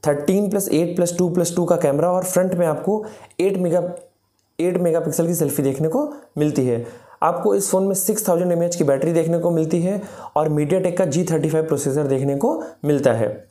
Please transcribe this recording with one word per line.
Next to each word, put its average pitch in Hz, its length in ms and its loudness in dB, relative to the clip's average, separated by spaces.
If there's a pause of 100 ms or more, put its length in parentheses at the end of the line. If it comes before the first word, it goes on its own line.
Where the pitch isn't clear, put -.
थर्टीन 185 440 0
प्लस 196 180 -2
एट 170 280 0
प्लस 175 220 0
टू 180 100 2
प्लस 170 280 0
टू 175 80 2
का 170 120 2
camera 160 360 0
और 185 120 0
front 185 300 0
में 170 120 0
आपको 208 380 -2 (360)
eight 190 180 0
mega, 175 240 0 (760)
eight 180 200 0
मेगापिक्सल 165 480 0
की 175 80 0
सेल्फी 147 280 0
देखने 139 260 0
को 269 160 0 (340)
मिलती 147 280 2
है। 120 180 0 (380)
आपको 175 320 0
इस 196 160 -2
फ़ोन 190 160 2
में 196 80 0
सिक्स 208 340 -2
थाउजेंड 180 240 2
एमएएच 170 240 0
की 165 80 0
बैटरी 147 280 2
देखने 165 260 2
को 170 120 0
मिलती 165 320 0
है 190 180 -2 (360)
और 156 140 2
MediaTek 170 480 0
का 190 60 4
जी 165 200 0
थर्टी 156 260 0
फ़ाइव 160 160 0
processor 143 400 0
देखने 139 300 0
को 294 240 0 (240)
मिलता 135 280 4
है। 113 160 0 (220)